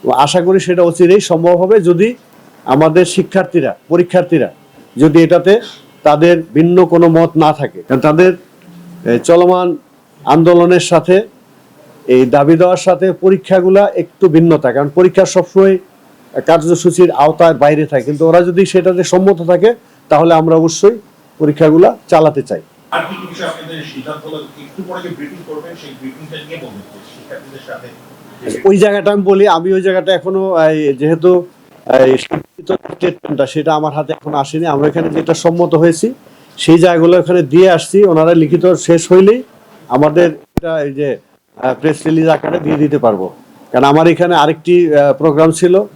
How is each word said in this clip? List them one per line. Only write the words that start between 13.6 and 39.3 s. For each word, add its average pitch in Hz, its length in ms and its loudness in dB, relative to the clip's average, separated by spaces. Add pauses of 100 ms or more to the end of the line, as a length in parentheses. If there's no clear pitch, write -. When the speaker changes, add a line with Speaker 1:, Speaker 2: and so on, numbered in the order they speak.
Speaker 1:
একটু 180 340 -2
ভিন্নতা, 156 440 2
কারণ 143 160 -2
পরীক্ষা 180 360 2
সবসময় 190 520 0 (680)
কার্যসূচির 170 680 2
আওতায় 156 420 2
বাইরে 147 320 0
থাকে, 139 180 -4
কিন্তু 151 240 -2
ওরা 165 140 4
যদি 180 240 0
সেটাতে 180 380 0
সম্মত 185 380 0
থাকে, 175 320 0 (360)
তাহলে 165 240 2
আমরা 165 220 2
অবশ্যই 165 420 0 (420)
পরীক্ষাগুলা 156 580 2 (100)
চালাতে 156 340 0
চাই। 87 200 -10 (300)
Speaker 2:
আর - 180 -6
কি 190 60 -14
কি - 140 -16
বিষয়ে 170 180 -12
আপনাদের 156 360 -14 (100)
সিদ্ধান্ত 151 340 -14
হলো? 156 100 -14
একটু 143 500 -18
পরে 180 160 -14
যে 175 60 -12
ব্রিফিং 143 280 -16 (100)
করবেন, 156 340 -16
সেই 143 200 -20
ব্রিফিংটা 151 360 -18 (100)
নিয়ে 165 140 -16
বলবেন - 200 -20 (120)
যে 208 60 -20 (160)
শিক্ষার্থীদের 135 520 -20
সাথে 123 200 -18 (840)
Speaker 1:
ওই 196 80 2
জায়গাটা 202 340 0
আমি 202 100 -2
বলি, 196 260 2
আমি 175 260 0
ওই 190 80 -2
জায়গাটা 185 320 -2
এখনো, 190 420 -4 (140)
এই, 151 240 -2
যেহেতু, 165 520 0 (600)
এই, 131 120 2
স্টেটমেন্টটা - 1300 -8
সেটা 156 280 -4
আমার 151 200 -4
হাতে 151 200 -8
এখন 151 200 -12
আসেনি। 147 320 -6
আমরা 147 220 -2
এখানে 165 220 -4
যেটা 160 240 -4
সম্মত 170 420 -2
হয়েছি, 170 380 0 (440)
সেই 165 220 2
জায়গাগুলো 175 400 2
এখানে 175 240 0
দিয়ে 165 260 2
আসছি, 180 340 0
ওনারা 165 300 2
লিখিত 165 400 2
শেষ 165 380 -2
হইলেই 202 320 4 (460)